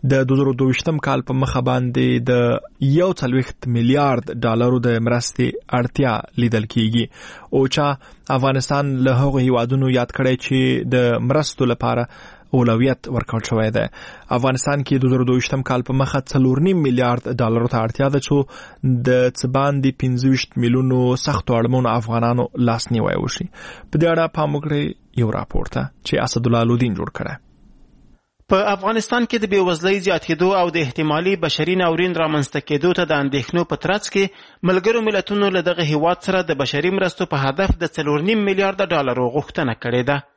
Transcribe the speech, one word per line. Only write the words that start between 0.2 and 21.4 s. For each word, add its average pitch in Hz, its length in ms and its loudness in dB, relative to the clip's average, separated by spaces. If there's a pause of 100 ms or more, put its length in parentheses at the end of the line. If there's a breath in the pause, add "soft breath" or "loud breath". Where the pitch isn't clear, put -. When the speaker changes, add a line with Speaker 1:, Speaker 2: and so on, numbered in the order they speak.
Speaker 1:
دوه 131 100 4
زره 135 220 2
دوه 131 120 4
ویشتم 156 320 -2
کال 135 240 -2
په 127 120 -2
مخه 131 280 -2
باندې 127 600 0
د - 20 4 (500)
یو 156 280 4 (100)
څلوېښت 127 560 -2
میلیارد 127 580 2 (120)
ډالرو 120 420 2
د 117 100 2 (100)
مرستې 120 400 0 (320)
اړتیا 123 340 0 (300)
لیدل 110 300 0
کیږي. 113 320 0 (540 loud breath)
اوچا 139 280 0 (500 loud breath)
افغانستان 135 540 0 (160)
له 127 140 2
هغو 135 240 2
هیوادونو 127 500 2
یاد 120 220 0
کړی 131 180 2 (100)
چې 131 140 0 (360)
د 120 340 2
مرستو 143 420 0
لپاره 120 360 -2 (500 loud breath)
اولویت 120 580 2
ورکړل 113 340 -4
شوی 110 280 0
دی. 110 80 0 (520 loud breath)
افغانستان 131 460 0
کې 135 200 0
دوه 127 100 4
زره 127 160 2
دوه 127 100 4
ویشتم 135 300 -4
کال 127 180 0
په 131 140 0
مخه 139 200 -2 (120)
څلور 131 340 4
نیم 180 200 2
میلیارډ 123 560 0
ډالرو 117 280 0
ته 113 140 0
اړتیا 139 280 0
ده، 143 140 2
څو 143 100 2 (680 loud breath)
د - 20 2 (300)
څه - 160 -2
باندې 139 340 2 (120)
پنځه 127 240 0 (100)
ویشت - 300 -4
میلیونو 127 340 2 (280)
سختو 123 340 0